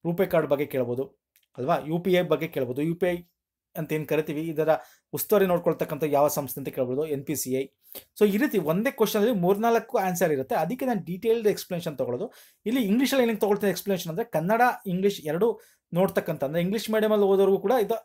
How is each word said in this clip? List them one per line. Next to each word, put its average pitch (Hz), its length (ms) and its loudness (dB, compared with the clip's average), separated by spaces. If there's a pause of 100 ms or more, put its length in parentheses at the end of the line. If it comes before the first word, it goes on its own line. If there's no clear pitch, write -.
ರೂಪೇ 170 200 0
ಕಾರ್ಡ್ 160 220 2
ಬಗ್ಗೆ 143 180 0
ಕೇಳ್ಬೋದು 127 640 -4 (280)
ಅಲ್ವಾ, 147 200 0
ಯು 147 220 -4
ಪಿ 180 140 0
ಐ 180 80 4
ಬಗ್ಗೆ 156 260 0
ಕೇಳ್ಬೋದು. 127 340 -4
ಯು 165 140 0
ಪಿ 180 100 -2
ಐ 175 180 -2 (540)
ಅಂತ 160 160 -4
ಏನ್ 156 140 -4
ಕರಿತೀವಿ, 156 340 -2
ಇದರ 156 280 -2 (440)
ಉಸ್ತುವಾರಿ 202 320 4
ನೋಡ್ಕೊಳ್ತಕ್ಕಂಥ 170 640 0
ಯಾವ 143 200 4
ಸಂಸ್ಥೆ 143 340 -4
ಅಂತ 135 80 -8
ಕೇಳ್ಬೋದು, 131 380 -4
ಎನ್ 139 180 -4
ಪಿ 151 100 -4
ಸಿ 127 160 -6
ಐ. 131 160 -2 (520)
So 208 60 6
ಈ 202 120 2
ರೀತಿ 233 200 0
ಒಂದೇ 180 340 0
ಕ್ವೆಶ್ಚನ್ 208 300 0
ಅಲ್ಲಿ 247 140 2
ಮೂರ್ನಾಲ್ಕು 214 640 2
ಆನ್ಸರ್ 180 340 0
ಇರುತ್ತೆ, 135 240 -2
ಅದಕ್ಕೆ 180 300 -2
ನಾನು 226 180 -2
ಡೀಟೇಲ್ಡ್ 214 440 0
ಎಕ್ಸ್‌ಪ್ಲನೇಷನ್ 170 500 -2
ತಗೊಳ್ಳೋದು. 127 360 -4 (320)
ಇಲ್ಲಿ 254 160 0
ಇಂಗ್ಲೀಷಲ್ಲಿ 247 420 2
ಏನಕ್ಕೆ 226 180 0
ತಗೊಳ್ತೀನಿ 202 280 2
ಎಕ್ಸ್‌ಪ್ಲನೇಷನ್ 180 420 -4
ಅಂದ್ರೆ 190 140 -6
ಕನ್ನಡ, 196 360 0 (240)
ಇಂಗ್ಲೀಷ್ 190 360 0
ಎರಡು 180 380 0 (340)
ನೋಡ್ತಕ್ಕಂಥ, 180 500 0
ಅಂದ್ರೆ 151 180 -2
ಇಂಗ್ಲೀಷ್ 196 280 -2
ಮೀಡಿಯಮಲ್ಲಿ 214 360 2
ಓದೋರ್ಗೂ 196 340 4
ಕೂಡ 196 120 -2 (100)
ಇದು 220 120 -2 (120)